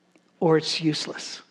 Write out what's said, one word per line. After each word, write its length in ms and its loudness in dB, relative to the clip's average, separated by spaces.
or 180 4
it's 240 0
useless. 720 -4